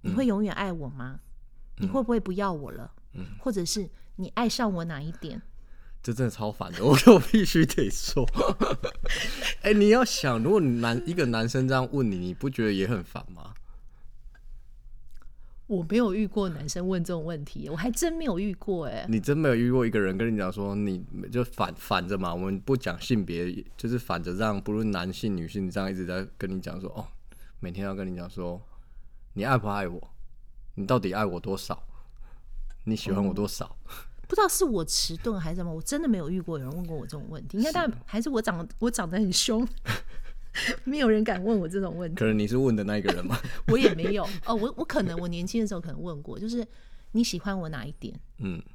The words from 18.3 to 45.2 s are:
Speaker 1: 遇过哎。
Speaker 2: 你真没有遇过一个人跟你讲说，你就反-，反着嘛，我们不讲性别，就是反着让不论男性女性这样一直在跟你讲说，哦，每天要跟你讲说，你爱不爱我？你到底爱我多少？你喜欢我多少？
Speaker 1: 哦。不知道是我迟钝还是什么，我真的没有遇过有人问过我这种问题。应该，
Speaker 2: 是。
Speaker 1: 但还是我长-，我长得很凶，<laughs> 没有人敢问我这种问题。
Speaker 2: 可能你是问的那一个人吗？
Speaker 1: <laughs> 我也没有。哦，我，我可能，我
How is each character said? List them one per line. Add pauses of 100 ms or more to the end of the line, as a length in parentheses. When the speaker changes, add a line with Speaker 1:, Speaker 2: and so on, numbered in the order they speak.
Speaker 1:
遇
过
哎。
Speaker 2:
你
真
没
有
遇
过
一
个
人
跟
你
讲
说，
你 (260)
就
反-，
反
着
嘛，
我
们
不
讲
性
别， (140)
就
是
反
着
让
不
论
男
性
女
性
这
样
一
直
在
跟
你
讲
说，
哦， (540)
每
天
要
跟
你
讲
说， (720)
你
爱
不
爱
我？ (640)
你
到
底
爱
我
多
少？ (1040)
你
喜
欢
我
多
少？
Speaker 1:
哦。 (500)
不
知
道
是
我
迟
钝
还
是
什
么，
我
真
的
没
有
遇
过
有
人
问
过
我
这
种
问
题。
应
该，
Speaker 2:
是。
Speaker 1:
但 (140)
还
是
我
长-， (140)
我
长
得
很
凶， (560)
<laughs>
没
有
人
敢
问
我
这
种
问
题。
Speaker 2:
可
能
你
是
问
的
那
一
个
人
吗？ (140)
Speaker 1:
<laughs>
我
也
没
有。 (220)
哦，
我，
我
可
能，
我